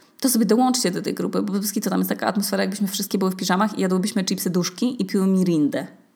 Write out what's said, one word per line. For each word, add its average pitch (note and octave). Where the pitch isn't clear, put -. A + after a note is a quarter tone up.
to C4+
sobie A#3
dołączcie A#3+
do E3+
tej -
grupy, F#3
bo G#3
bez G3+
kitu G#3
tam F#3
jest F#3
taka G#3+
atmosfera, G3
jakbyśmy G3
wszystkie G3
były F#3+
w F#3
piżamach F#3
i F#3
jadłybyśmy F#3
chipsy F#3+
duszki F#3
i F#3+
piły F#3+
mirindę E3+